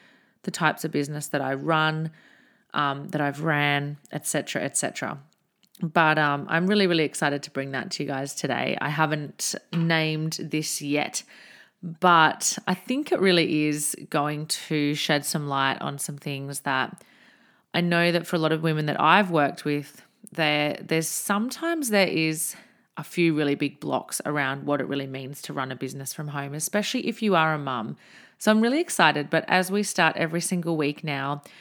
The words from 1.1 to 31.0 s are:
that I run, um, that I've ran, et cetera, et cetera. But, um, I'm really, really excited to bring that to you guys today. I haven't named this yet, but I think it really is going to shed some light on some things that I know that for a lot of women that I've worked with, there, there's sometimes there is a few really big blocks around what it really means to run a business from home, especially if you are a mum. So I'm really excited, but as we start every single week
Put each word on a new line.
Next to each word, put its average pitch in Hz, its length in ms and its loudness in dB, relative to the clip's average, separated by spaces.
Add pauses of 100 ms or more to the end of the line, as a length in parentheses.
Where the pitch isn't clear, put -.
that 139 160 -2
I 131 100 -2
run, 156 600 0 (600)
um, 139 360 -2
that 151 120 -2
I've 147 220 -2
ran, 147 560 0 (120)
et 147 160 -8
cetera, - 360 -2
et 139 160 -4
cetera. - 400 -4 (640)
But, 156 340 4
um, 143 320 2
I'm 170 180 2
really, 202 200 4
really 170 180 2
excited 143 380 -2
to - 80 -14
bring 135 220 -6
that 135 180 -6
to - 140 -6
you 139 40 -4
guys 139 260 -6
today. 127 460 -2
I 139 80 -2
haven't 151 680 -2 (160)
named 160 680 0
this 156 400 -4
yet, 143 440 -2 (580)
but 165 840 4
I 185 60 2
think 262 400 -2
it - 80 2
really 165 460 4
is 151 280 -2 (140)
going 151 380 -2
to 147 480 -2
shed 147 320 0
some 147 200 -2
light 135 360 0
on 143 160 -4
some 147 180 -8
things 139 440 -8
that 131 440 -2 (680)
I 175 80 2
know 170 300 4
that 170 140 0
for 180 100 0
a - 20 2
lot 156 140 2
of 160 100 0
women 156 240 0
that 147 120 0
I've 180 320 6
worked 147 360 2
with, 147 340 -4 (320)
there, 151 500 0
there's 160 240 0
sometimes 262 800 -2
there 202 200 4
is 160 480 -2 (400)
a 151 80 -10
few 165 300 2
really 147 200 2
big 143 240 -4
blocks - 480 -4
around 139 400 -2
what 143 140 0
it - 80 -4
really 139 180 -4
means 135 360 -10
to - 100 -12
run 135 180 -4
a 131 60 -8
business 135 360 -8
from 151 160 -8
home, 143 240 -6
especially 208 540 -2
if 233 160 -4
you 202 140 4
are 160 180 4
a 151 40 -2
mum. 135 380 -6 (420)
So - 120 4
I'm 214 100 6
really 247 200 4
excited, 151 500 4
but 160 160 2
as 180 240 2
we 202 140 0
start 165 320 2
every 165 240 -2
single 165 360 -2
week 147 280 -2